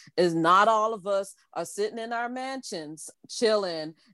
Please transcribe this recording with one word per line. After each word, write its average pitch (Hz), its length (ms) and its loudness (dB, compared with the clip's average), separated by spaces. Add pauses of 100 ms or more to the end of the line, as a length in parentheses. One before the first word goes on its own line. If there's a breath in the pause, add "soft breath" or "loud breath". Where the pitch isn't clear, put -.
(180 loud breath)
Is 175 160 4
not 175 340 6
all 220 260 2
of 185 140 -10
us 196 260 -2 (200)
are 170 120 -6
sitting 214 340 -4
in 226 140 -8
our 233 160 -4
mansions 247 800 -10 (200)
chilling 180 640 0 (200 soft breath)